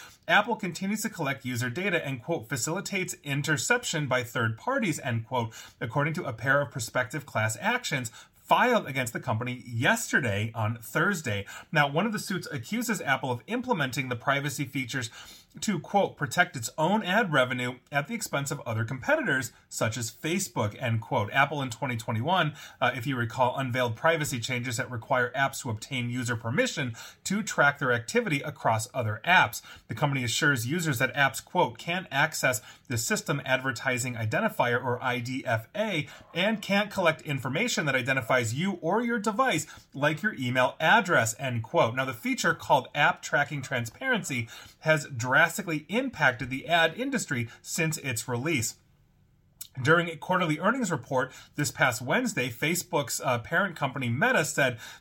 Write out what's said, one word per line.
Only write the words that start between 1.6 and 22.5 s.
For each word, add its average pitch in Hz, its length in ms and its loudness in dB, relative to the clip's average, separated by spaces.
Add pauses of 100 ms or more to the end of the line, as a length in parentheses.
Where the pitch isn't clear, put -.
data 175 360 -2
and, 135 180 -6
quote, 160 240 -4
"facilitates 180 760 -4
interception 147 840 0
by 127 160 2
third 113 340 0
parties," 233 420 -2
end 117 280 -4
quote, 117 240 -2 (300)
according 143 320 0
to 175 100 -4
a 131 80 -4
pair 139 300 2
of 139 100 -4
prospective 127 540 -4
class 110 340 0
actions 165 520 -2 (240)
filed 202 520 4
against 131 260 -2
the - 60 -6
company 123 480 -4
yesterday 117 880 2
on 117 260 -2
Thursday. 151 640 0 (260)
Now, 147 160 4
one 156 180 0
of 226 80 -2
the 208 60 -4
suits - 320 -6
accuses 208 500 -4
Apple 135 300 0
of 120 160 -4
implementing 151 640 -2
the 123 60 -2
privacy 139 500 0
features 123 440 -4 (520)
to, 185 180 0
quote, - 360 0
"protect 175 400 0
its 117 220 -6
own 196 260 4
ad 185 300 2
revenue 123 460 2 (120)
at 143 160 0
the 226 60 -6
expense 143 380 -4
of 147 160 -6
other 113 180 -2
competitors, 139 680 0 (160)
such 117 300 -2
as 117 140 -6
Facebook," 147 680 -2
end 113 220 0
quote. 110 320 -2
Apple 143 300 2
in 127 80 -4
twenty 123 260 -4
twenty-one, 147 560 0 (260)